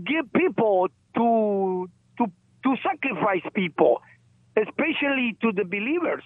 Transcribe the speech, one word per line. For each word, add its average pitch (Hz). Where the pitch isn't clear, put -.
give 285
people, 214
to, 202
to, 240
to 269
sacrifice 208
people, 160
especially 262
to 226
the 196
believers. 254